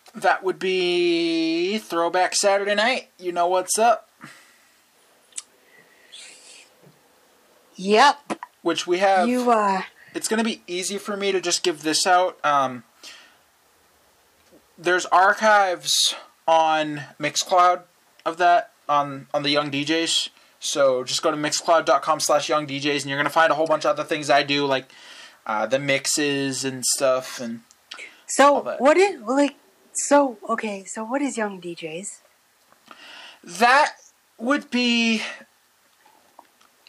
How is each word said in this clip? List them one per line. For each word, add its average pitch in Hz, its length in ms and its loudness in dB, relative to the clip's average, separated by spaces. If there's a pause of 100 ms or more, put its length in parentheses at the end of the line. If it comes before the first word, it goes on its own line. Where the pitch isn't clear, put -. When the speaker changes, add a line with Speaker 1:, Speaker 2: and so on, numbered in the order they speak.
(140)
Speaker 1:
That 185 280 0
would 180 160 -2
be 175 1160 0
Throwback 170 580 -2
Saturday 202 400 0
Night. 220 440 -2
You 180 140 -8
know 175 160 0
what's 185 300 -2
up. 226 300 2 (3750)
Speaker 2:
Yep. 214 640 2 (220)
Speaker 1:
Which 165 240 -4
we 175 120 0
have, 196 300 2
Speaker 2:
You, 247 220 0
uh, 202 320 2 (320)
Speaker 1:
it's - 140 -6
gonna 220 160 0
be - 220 -4
easy 185 300 -8
for 202 220 -8
me 196 140 -2
to 185 80 0
just 170 220 -2
give 156 200 -2
this 151 240 -2
out. 180 380 2
Um, 131 400 0 (1900)
there's 175 300 -2
archives 190 1120 2 (320)
on 156 540 2 (180)
Mixcloud 180 600 2 (440)
of 165 120 -8
that, 175 340 2 (160)
on, 143 440 -2
on 143 120 -2
the 143 60 0
Young 147 200 0
D 139 140 -4
Js. 165 460 -2 (280)
So 131 460 0
just 127 180 -6
go 165 80 2
to 151 60 -2
mixcloud 151 480 0
dot 151 180 2
com 156 180 0
slash 147 280 0
young 151 180 0
D 135 140 -8
Js, 143 220 -2
and 135 40 -8
you're 139 120 -6
gonna 143 120 -2
find 160 220 4
a - 20 2
whole 156 120 -2
bunch 151 180 0
of 156 60 2
other 147 120 -2
things 147 280 -4
I 147 120 4
do, 143 240 -2
like, 131 240 -2 (560)
uh, 110 200 -2
the 131 120 0
mixes 139 840 -2
and 131 220 -8
stuff 131 520 -2
and 117 220 -10 (680)
Speaker 2:
So, 285 300 4
Speaker 1:
all 233 60 -2
that. - 180 -6
Speaker 2:
what 294 160 4
is, 359 240 2
like, 269 360 0 (360)
so, 277 460 2 (100)
okay, 214 360 -6
so 220 200 -12
what 262 180 -4
is 240 140 -6
Young 202 240 -6
D 170 160 -12
Js? 165 460 -14 (1200)
Speaker 1:
That 233 480 2 (460)
would 285 340 -4
be 233 500 0 (1700)